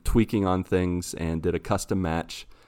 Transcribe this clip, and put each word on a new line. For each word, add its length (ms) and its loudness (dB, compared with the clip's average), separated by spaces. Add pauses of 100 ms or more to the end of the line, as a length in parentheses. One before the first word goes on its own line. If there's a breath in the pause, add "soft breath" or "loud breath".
tweaking 420 2
on 200 2
things 480 0
and 280 -4
did 140 0
a 40 -2
custom 420 -2
match 440 -4 (220 soft breath)